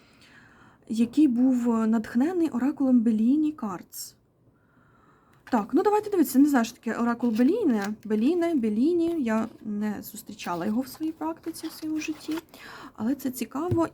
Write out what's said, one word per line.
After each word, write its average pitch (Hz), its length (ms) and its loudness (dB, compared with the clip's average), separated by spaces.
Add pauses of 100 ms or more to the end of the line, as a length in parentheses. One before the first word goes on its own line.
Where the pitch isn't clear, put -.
(880)
який 240 380 2
був 240 600 2
натхнений 277 640 0
оракулом 254 500 2
Беліні 240 520 2
Картс. - 640 -10 (1400)
Так, 220 220 0
ну 349 100 4
давайте 415 260 2
дивитися, 330 300 2
не 294 100 8
знаю, 247 160 4
що - 100 -10
таке - 220 -6
оракул 240 320 0
Беліне. 240 640 2 (100)
Беліне, 311 520 0
Беліні, 302 680 0
я 220 240 -2 (140)
не 208 400 -6
зустрічала 190 640 -8
його 214 160 -2
в 269 60 -6
своїй 311 240 -6
практиці, 320 560 -8
в 311 40 -10
своєму 311 280 -6
житті, 311 380 -6 (580)
але 233 200 -4
це 269 160 -6
цікаво. 311 640 -2